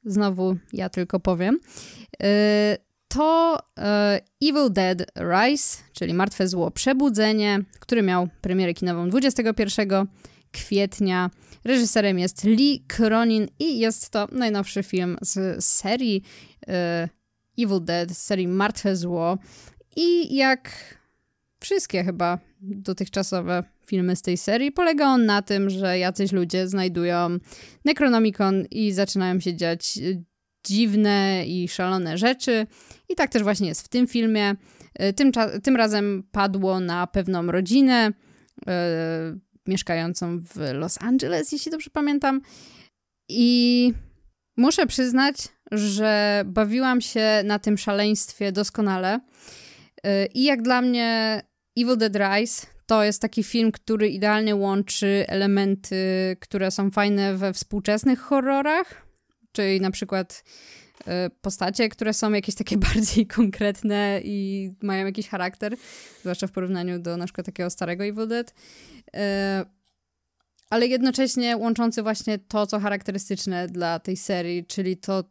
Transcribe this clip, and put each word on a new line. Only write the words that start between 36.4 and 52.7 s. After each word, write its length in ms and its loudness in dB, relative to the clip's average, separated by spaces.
na 280 -2
pewną 440 -2
rodzinę, 600 4
e, 680 -2
mieszkającą 720 -2
w 340 -8
Los 280 -4
Angeles, 500 0
jeśli 200 -6
dobrze 180 -8
pamiętam. 520 0
I 640 4
muszę 300 4
przyznać, 480 2
że 760 2
bawiłam 560 2
się 440 2
na 140 0
tym 180 0
szaleństwie 720 0
doskonale. 680 0
E, 220 2
i 180 -2
jak 180 2
dla 200 2
mnie 600 0
Evil 200 2
Dead 180 0
Rise 520 0